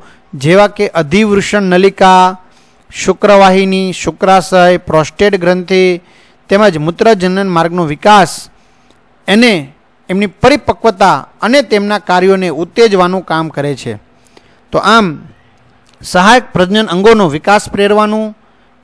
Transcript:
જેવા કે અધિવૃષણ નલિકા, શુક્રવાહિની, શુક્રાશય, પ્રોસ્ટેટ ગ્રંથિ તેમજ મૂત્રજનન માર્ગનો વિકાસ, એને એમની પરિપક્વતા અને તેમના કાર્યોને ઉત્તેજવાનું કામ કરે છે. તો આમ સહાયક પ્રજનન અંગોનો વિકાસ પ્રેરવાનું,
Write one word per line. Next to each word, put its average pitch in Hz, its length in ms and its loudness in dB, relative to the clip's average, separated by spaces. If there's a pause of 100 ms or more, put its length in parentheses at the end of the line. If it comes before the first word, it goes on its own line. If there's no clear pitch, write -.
(340)
જેવા 165 320 2
કે 202 220 -4
અધિવૃષણ 202 720 -2
નલિકા, 185 760 2 (580)
શુક્રવાહિની, 190 1000 2
શુક્રાશય, 180 840 0
પ્રોસ્ટેટ 175 600 -2
ગ્રંથિ 180 640 -2 (480)
તેમજ 196 300 2
મૂત્રજનન 185 680 -2
માર્ગનો 170 360 -2
વિકાસ, 175 640 0 (800)
એને 190 440 0 (360)
એમની 196 180 -4
પરિપક્વતા 202 1040 -2 (140)
અને 254 200 0
તેમના 208 360 -4
કાર્યોને 185 500 0
ઉત્તેજવાનું 175 760 0
કામ 160 240 -4
કરે 143 260 -6
છે. 120 200 -12 (800)
તો - 60 -2
આમ 196 400 0 (840)
સહાયક 214 400 2 (100)
પ્રજનન 190 340 -2
અંગોનો 196 420 2
વિકાસ 156 400 -2
પ્રેરવાનું, 214 680 -2 (480)